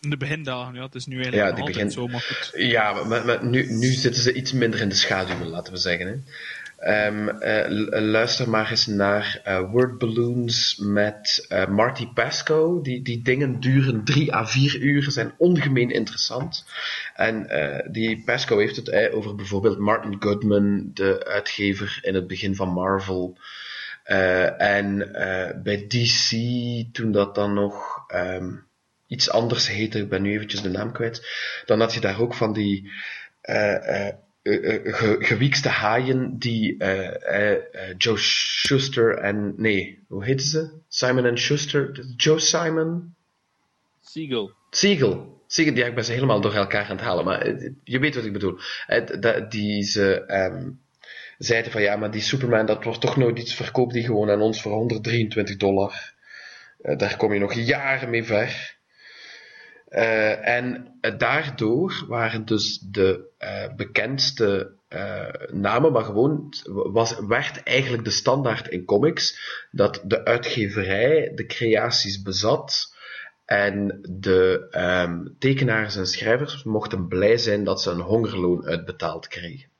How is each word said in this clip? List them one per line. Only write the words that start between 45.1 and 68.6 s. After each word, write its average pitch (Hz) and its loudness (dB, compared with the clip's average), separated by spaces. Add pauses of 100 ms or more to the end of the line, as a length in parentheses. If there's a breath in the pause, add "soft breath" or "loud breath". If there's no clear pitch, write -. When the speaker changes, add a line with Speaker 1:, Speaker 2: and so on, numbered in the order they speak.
Speaker 2:
Siegel, 151 2
ja, 120 2
ik 120 -4
ben 113 -2
ze 117 -4
helemaal 117 2
door 104 0
elkaar 104 0
aan 98 -6
het 110 -8
halen, 87 0
maar, 92 0
eh, 110 -2 (140)
je 127 -2
weet 143 0
wat 113 -4
ik 101 -6
bedoel. 98 -2 (300 loud breath)
Eh, 117 4
d-, - -8
dat, - 2
die 104 -2
ze, 98 2 (120)
ehm, 92 -2 (680 loud breath)
zeiden 113 0
van, 110 0
ja, 101 4
maar 107 -4
die 107 -4
Superman, 120 2
dat 107 2
wordt 113 -4
toch 120 2
nooit 117 4
iets, 117 -8
verkoop 123 0
die 120 0
gewoon 104 2
aan 104 4
ons 110 2
voor 107 -4
honderddrieëntwintig 110 0
dollar. 98 0 (680 loud breath)
Eh, 110 -2
daar 104 -2
kom 104 2
je 101 0
nog 101 0
jaren 127 -2
mee 117 0
ver. 113 -2 (1120 loud breath)
Eh, 110 2
en, 123 -2
eh, 110 -2
daardoor 135 0
waren 113 -2
dus 107 0 (120)
de, 95 2 (120)
eh, 101 -8
bekendste, 110 0 (160)
eh, 101 -8 (260)
namen, 113 4
maar 117 2
gewoon, 143 0 (180)
was, 107 0
werd - -2
eigenlijk 123 0
de 107 -2
standaard 123 0